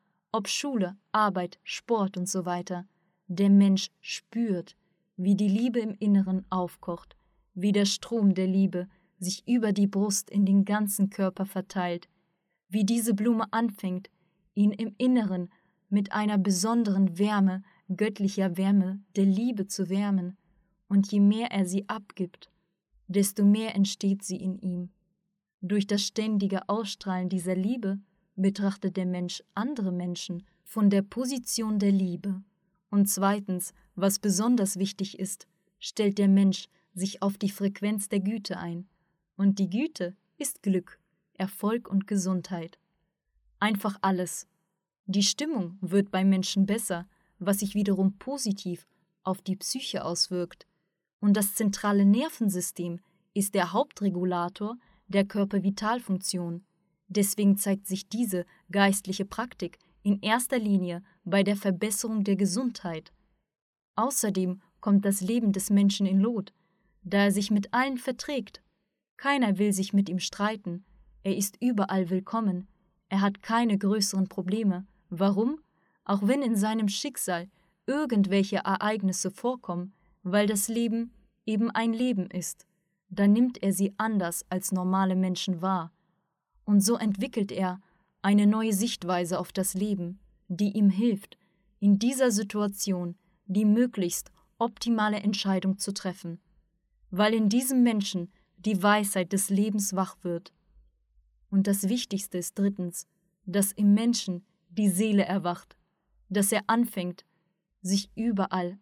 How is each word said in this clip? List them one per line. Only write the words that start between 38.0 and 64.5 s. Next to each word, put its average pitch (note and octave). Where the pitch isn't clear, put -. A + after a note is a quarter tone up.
der G3+
Güte G3+
ein. E3+
Und G3
die F#3+
Güte G3
ist -
Glück, F#3
Erfolg G#3
und G3
Gesundheit. F3+
Einfach G3+
alles. F3+
Die G3
Stimmung G3+
wird G3+
beim F#3+
Menschen F#3+
besser, G3
was G3
sich G3+
wiederum G3
positiv G3+
auf F#3
die F#3+
Psyche -
auswirkt. F3
Und G3+
das G#3
zentrale G3+
Nervensystem G3
ist G3
der F3+
Hauptregulator F#3
der G3
Körpervitalfunktion. G3
Deswegen G3
zeigt G3
sich F#3+
diese G3+
geistliche G3
Praktik G#3
in G3+
erster A#3+
Linie F#3
bei G3
der G3+
Verbesserung G3+
der G3
Gesundheit. F#3
Außerdem F#3+